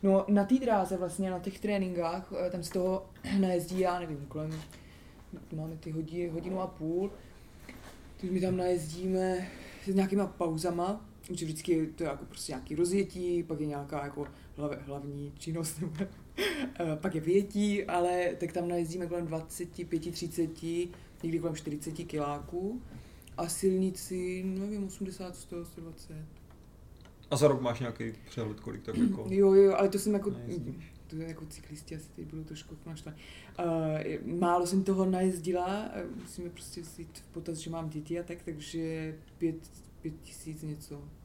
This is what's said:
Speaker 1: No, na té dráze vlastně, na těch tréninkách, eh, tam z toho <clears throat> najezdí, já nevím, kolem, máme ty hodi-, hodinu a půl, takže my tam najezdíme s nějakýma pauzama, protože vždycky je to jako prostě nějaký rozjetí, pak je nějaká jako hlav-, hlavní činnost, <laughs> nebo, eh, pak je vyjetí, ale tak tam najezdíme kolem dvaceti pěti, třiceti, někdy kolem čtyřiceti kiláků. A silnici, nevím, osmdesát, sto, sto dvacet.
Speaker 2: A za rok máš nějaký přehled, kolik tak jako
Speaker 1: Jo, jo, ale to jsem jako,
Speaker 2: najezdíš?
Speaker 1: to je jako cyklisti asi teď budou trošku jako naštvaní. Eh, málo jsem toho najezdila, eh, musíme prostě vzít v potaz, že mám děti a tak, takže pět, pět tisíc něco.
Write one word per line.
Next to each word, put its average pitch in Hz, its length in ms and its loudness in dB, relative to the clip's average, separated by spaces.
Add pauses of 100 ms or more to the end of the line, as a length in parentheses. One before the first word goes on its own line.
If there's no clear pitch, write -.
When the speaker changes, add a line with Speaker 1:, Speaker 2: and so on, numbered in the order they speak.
Speaker 1:
No, 190 260 8
na 202 160 8
té 240 140 6
dráze 202 380 4
vlastně, 180 340 0
na 180 80 0
těch 190 220 -6
tréninkách, 185 720 0 (140)
eh, 180 40 0
tam 180 120 -4
z 160 80 -8
toho 185 360 2 (160)
<clears throat> 196 180 2
najezdí, 180 400 2
já 180 200 4
nevím, 151 280 -6
kolem, 156 220 -4 (1040)
máme 160 200 -6
ty 156 160 -8
hodi-, 160 380 -2
hodinu 180 300 -2
a 185 60 0
půl, 180 440 -2 (1080)
takže 180 140 -2
my 185 60 4
tam 185 160 4
najezdíme 180 920 2 (380)
s 196 80 0
nějakýma 196 320 6
pauzama, 175 800 0 (200)
protože 170 200 -4
vždycky 156 260 0
je 160 140 4
to 156 180 -4
jako 139 200 -4
prostě - 280 -10
nějaký 127 220 -6
rozjetí, 175 680 2
pak 160 180 -4
je 151 60 0
nějaká 143 380 -4
jako 143 220 -6 (320)
hlav-, 143 280 -2
hlavní 143 520 -6
činnost, 160 420 -4
<laughs> - 0 -
nebo, 170 180 -2
eh, 254 1000 -2
pak 175 180 -2
je 160 60 0
vyjetí, 202 640 4
ale 180 440 2 (120)
tak 170 120 -2
tam 175 160 0
najezdíme 175 380 0
kolem 170 200 -2
dvaceti 160 580 -6
pěti, 170 260 -2
třiceti, 165 760 -2 (340)
někdy 165 160 0
kolem 160 180 0
čtyřiceti 156 480 -6
kiláků. 165 800 -2 (540)
A 170 120 -2
silnici, 185 960 2
nevím, 196 420 -2
osmdesát, 185 500 -8
sto, 175 280 -10
sto 170 160 -14
dvacet. 156 440 -12 (1080)
Speaker 2:
A 147 60 2
za 143 120 8
rok 131 120 6
máš 120 200 0
nějaký 113 320 -4 (180)
přehled, 107 300 -4
kolik - 220 -8
tak - 160 -4
jako 208 320 4
Speaker 1:
Jo, 196 220 10
jo, 196 240 12
ale 196 120 6
to 196 100 2
jsem 208 140 2
jako, 202 180 2
Speaker 2:
najezdíš? 156 600 -6 (140)
Speaker 1:
to 160 100 -10
je 160 120 -6
jako 156 180 -10
cyklisti 151 500 -12
asi 151 80 -12 (120)
teď 165 100 -10
budou 156 180 -8
trošku 156 300 -12
jako 156 160 -14
naštvaní. 156 260 -10 (420)
Eh, 160 600 2 (200)
málo 175 280 6
jsem 190 180 4
toho 190 220 6
najezdila, 185 880 2
eh, 190 100 -4 (180)
musíme 175 280 -8
prostě - 300 -14
vzít 160 380 -14 (120)
v - 40 -20
potaz, 165 240 -6
že 165 120 -6
mám 165 180 -4
děti 156 320 -4
a - 20 -6
tak, 175 220 -8
takže 160 720 -4 (240)
pět, 160 180 2 (460)
pět 156 200 -6
tisíc 156 400 -12
něco. 147 400 -8 (220)